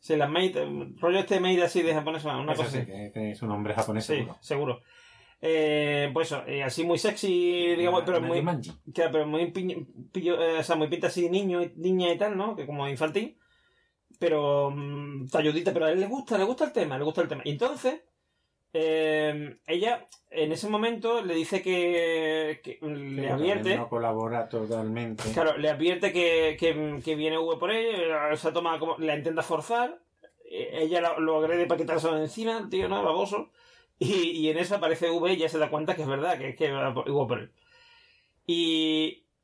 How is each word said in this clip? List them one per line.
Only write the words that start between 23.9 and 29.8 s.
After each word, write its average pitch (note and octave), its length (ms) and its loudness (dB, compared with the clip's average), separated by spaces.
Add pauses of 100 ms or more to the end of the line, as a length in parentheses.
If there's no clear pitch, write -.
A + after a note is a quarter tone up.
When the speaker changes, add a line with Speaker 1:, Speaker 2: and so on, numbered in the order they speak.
Speaker 2:
totalmente. A2+ 720 -4 (100)
Speaker 1:
Claro, D#3 240 2
le D3+ 140 0
advierte F3 420 0
que, E3 460 4
que, D3+ 460 0
que D#3+ 100 -2
viene D#3 240 -2
V E3 200 0
por F3+ 120 -2
ella, E3+ 680 0
se D#3+ 140 0
toma E3 300 0
como, E3 180 -2
la D#3 180 0
intenta D#3+ 260 -2
forzar, A#3 580 0 (500)